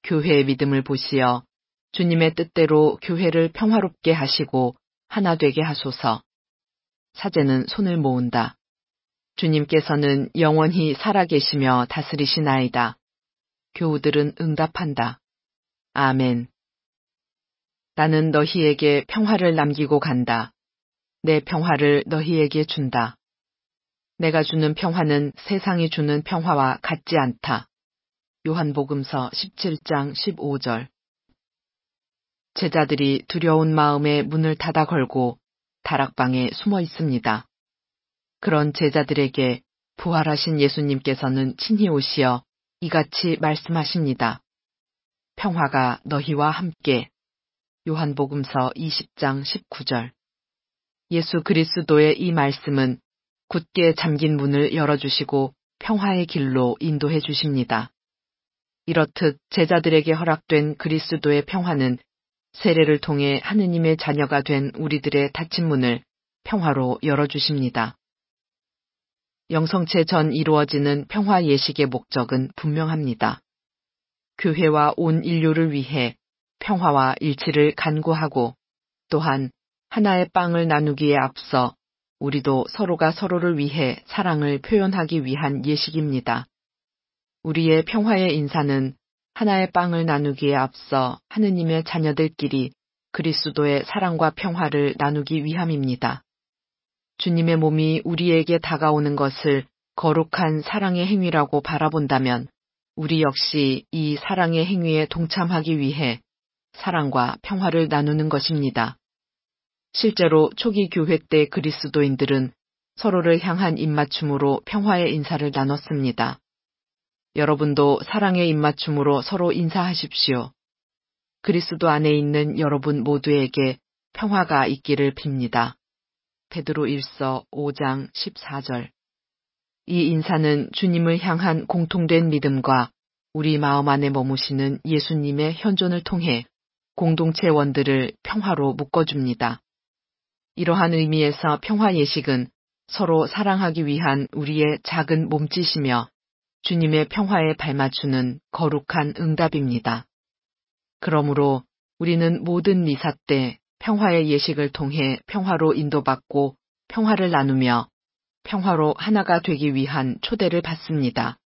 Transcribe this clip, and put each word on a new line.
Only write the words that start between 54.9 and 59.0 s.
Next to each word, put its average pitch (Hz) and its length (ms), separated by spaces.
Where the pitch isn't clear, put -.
평화의 196 460
길로 131 540
인도해 151 400
주십니다. 135 720
이렇듯 160 540